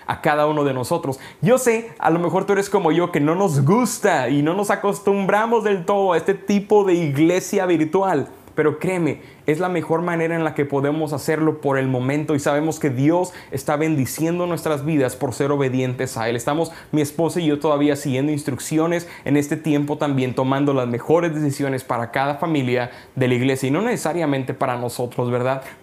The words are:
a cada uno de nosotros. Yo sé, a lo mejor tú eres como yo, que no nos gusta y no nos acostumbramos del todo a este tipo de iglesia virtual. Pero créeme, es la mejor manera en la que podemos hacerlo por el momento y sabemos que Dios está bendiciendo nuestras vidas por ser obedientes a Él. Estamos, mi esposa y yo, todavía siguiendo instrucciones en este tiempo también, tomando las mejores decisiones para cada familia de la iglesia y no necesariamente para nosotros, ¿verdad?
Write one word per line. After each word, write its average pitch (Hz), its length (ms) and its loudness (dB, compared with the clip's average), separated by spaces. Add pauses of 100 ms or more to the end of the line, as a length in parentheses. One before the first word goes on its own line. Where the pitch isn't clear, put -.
a - 140 -4
cada 151 260 2
uno 151 160 0
de 139 100 0
nosotros. 131 460 -4 (240)
Yo 233 160 6
sé, 226 400 0
a 160 120 2
lo 170 100 2
mejor 175 260 0
tú 202 60 2
eres 196 180 0
como 170 220 2
yo, 170 180 2
que 170 80 0
no 151 160 2
nos 160 300 2
gusta 185 640 2
y 143 140 2
no 160 120 2
nos 202 160 -2
acostumbramos 202 920 0
del 196 200 0
todo 196 280 2
a 165 40 4
este 196 180 2
tipo 202 500 2
de 185 100 4
iglesia 175 720 2
virtual. 165 600 2 (260)
Pero 151 260 0
créeme, 170 400 -2 (260)
es 151 140 2
la 180 80 0
mejor 165 340 -2
manera 170 320 0
en 165 80 0
la 156 100 0
que 147 120 0
podemos 143 480 -2
hacerlo 156 480 0
por 139 180 0
el 135 80 0
momento 139 480 0
y 143 60 2
sabemos 151 400 0
que 147 100 0
Dios 156 420 2 (200)
está 147 240 -2
bendiciendo 160 720 -2
nuestras 156 360 -2
vidas 143 300 0
por 131 180 -4
ser 143 200 0
obedientes 127 640 -2
a 113 120 -4
Él. 117 60 -2
Estamos, 151 380 -2 (180)
mi 151 100 0
esposa 160 400 -2
y 165 60 0
yo, 147 140 0
todavía 147 340 2
siguiendo 139 380 -2
instrucciones 156 760 -2 (180)
en 143 120 2
este 147 200 0
tiempo 147 400 0
también, 135 380 0
tomando 135 400 2
las 127 140 0
mejores 151 480 0
decisiones 139 480 -2
para 117 260 -4
cada 143 280 0
familia 123 520 0 (240)
de 127 140 2
la 127 60 4
iglesia 131 340 0
y - 20 0
no 160 100 2
necesariamente 156 720 -2
para 127 220 -2
nosotros, 123 540 -4
¿verdad? 127 320 -2 (200)